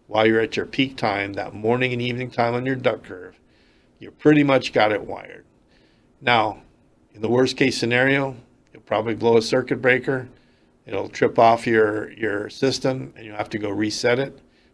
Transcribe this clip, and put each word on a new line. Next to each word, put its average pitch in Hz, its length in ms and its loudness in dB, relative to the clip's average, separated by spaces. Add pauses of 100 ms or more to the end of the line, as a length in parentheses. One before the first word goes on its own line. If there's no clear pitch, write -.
while 110 180 2
you're 113 140 4
at 110 160 -4
your 92 100 -4
peak 135 300 -4
time, 101 380 -2
that 98 200 -10
morning 120 380 0
and 120 100 -4
evening 123 280 -6
time 120 240 -2
on 123 120 -4
your 131 100 -2
duck 123 280 -2
curve, 92 340 -16 (600)
you - 120 -18
pretty 151 320 4
much 135 300 2
got 107 200 4
it - 140 -2
wired. - 380 -16 (760)
Now, 110 420 2 (520)
in 104 60 -18
the 107 80 -2
worst 127 280 2
case 131 200 0
scenario, 131 600 0 (360)
you'll - 100 -20
probably 107 320 -4
blow 117 220 2
a 110 60 6
circuit 127 400 -2
breaker. 127 460 0 (580)
It'll 101 220 -6
trip - 300 0
off 117 280 4
your, 107 460 2
your 104 360 -4
system 131 680 -4
and 113 100 -18
you'll 104 100 -14
have 104 140 -8
to 110 80 -6
go 104 120 -4
reset 110 480 0
it. - 200 -6 (360)